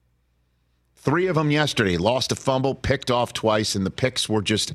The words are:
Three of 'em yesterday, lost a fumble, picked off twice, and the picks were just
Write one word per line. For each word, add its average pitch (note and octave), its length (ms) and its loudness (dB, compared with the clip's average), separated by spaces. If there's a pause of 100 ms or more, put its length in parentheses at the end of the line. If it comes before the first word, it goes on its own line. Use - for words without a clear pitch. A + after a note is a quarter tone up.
(960)
Three E3+ 320 0
of E3+ 100 0
'em D3+ 140 2
yesterday, A#2+ 460 2
lost A#2 340 0
a - 40 0
fumble, C3 400 0
picked C3+ 360 -2
off A#2+ 220 0
twice, A2 420 0
and G2 100 -4
the F#2 60 -4
picks - 380 -2
were G#2+ 120 0
just G2 340 -2